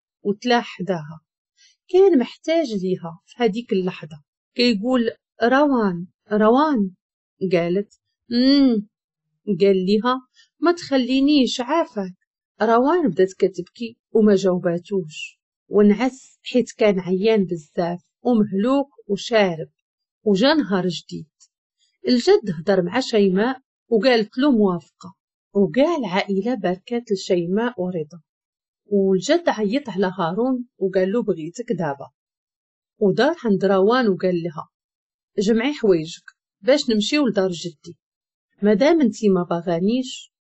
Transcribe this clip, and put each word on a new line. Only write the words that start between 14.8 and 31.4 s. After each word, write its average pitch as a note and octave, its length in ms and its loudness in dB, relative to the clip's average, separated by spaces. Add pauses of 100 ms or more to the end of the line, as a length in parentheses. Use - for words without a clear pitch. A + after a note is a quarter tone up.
ونعس G#3 760 2
حيت - 280 -2
كان G#3 280 0
عيان F#3+ 460 0
بزاف E3+ 560 -6 (200)
ومهلوك A#3 680 0 (180)
وشارب. F#3+ 600 -2 (540)
وجا A3 300 2
نهار F#3+ 340 0
جديد، E3 420 -10 (800)
الجد B3 520 2
هضر F#3+ 220 0
مع F3+ 180 -4
شيماء G#3 640 0 (280)
وقالت A3+ 480 0
له C#4+ 140 2
موافقة، F#3 640 -2 (380)
وكاع A3 420 2
العائلة G3+ 600 -2
باركات G#3+ 560 -6
لشيماء F#3+ 680 -2
ورضا. E3+ 400 -8 (640)
والجد G3+ 640 0
عيط A3 400 -2
على F#3 280 -2
هارون A#3 480 -4 (120)
وقال F#3+ 340 -2
له: A#3 120 -2
"بغيتك E3+ 480 -8